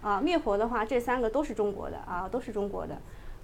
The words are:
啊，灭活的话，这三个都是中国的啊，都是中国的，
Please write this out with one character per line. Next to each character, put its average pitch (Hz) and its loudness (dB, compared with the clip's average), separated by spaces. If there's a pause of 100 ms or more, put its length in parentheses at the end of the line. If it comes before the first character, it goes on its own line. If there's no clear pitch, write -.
啊， 202 2
灭 330 4
活 214 2
的 220 2
话， 226 0
这 240 2
三 247 2
个 226 2
都 269 2
是 240 -4
中 208 2
国 - -6
的 - -6
啊， 185 -4
都 247 0
是 247 -6
中 202 -2
国 185 -4
的， 151 -8 (420)